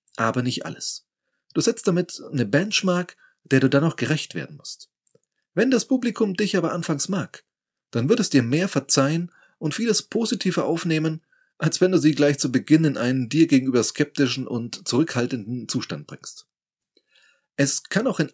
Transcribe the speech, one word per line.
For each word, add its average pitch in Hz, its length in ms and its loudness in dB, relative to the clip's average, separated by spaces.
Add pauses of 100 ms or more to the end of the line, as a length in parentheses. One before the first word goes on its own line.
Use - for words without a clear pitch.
(160)
aber 113 260 0
nicht 123 240 -4
alles. - 400 -10 (480)
Du 160 60 0
setzt - 280 -2
damit 175 420 -2
eine 123 140 -2
Benchmark, 175 720 0 (280)
der 135 160 4
du 131 100 4
dann 139 120 4
noch 156 140 0
gerecht 147 380 -4
werden 147 220 -10
musst. - 340 -16 (640)
Wenn 233 160 2
das 247 160 2
Publikum 233 480 -2
dich 202 220 -2
aber 165 160 0
anfangs 160 360 -4
mag, 180 360 -6 (460)
dann 120 180 0
wird 233 120 4
es 190 80 0
dir 135 140 4
mehr 147 260 0
verzeihen 151 640 0 (260)
und 151 160 -4
vieles 220 280 0
positiver 190 640 -2
aufnehmen, 160 560 -2 (340)
als - 240 0
wenn 185 100 4
du 180 80 4
sie 151 160 4
gleich 143 240 2
zu 131 140 -2
Beginn 151 320 4
in 143 140 0
einen 123 300 0
dir 156 180 4
gegenüber 127 360 4
skeptischen 135 640 0
und 120 400 -6
zurückhaltenden 123 840 -2
Zustand 80 380 -6
bringst. - 400 -18 (1120)
Es - 280 0
kann 220 220 -2
auch 214 140 -2
in 147 140 2